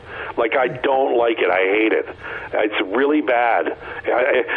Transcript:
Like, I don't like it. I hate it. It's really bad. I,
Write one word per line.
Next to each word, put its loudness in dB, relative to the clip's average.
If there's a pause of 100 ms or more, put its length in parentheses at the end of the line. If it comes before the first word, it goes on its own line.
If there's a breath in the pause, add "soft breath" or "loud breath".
(380 loud breath)
Like, 0
I 2
don't 0
like 2
it. 2
I 2
hate 2
it. 0 (480 loud breath)
It's -2
really 2
bad. 2 (380 loud breath)
I, 2 (140)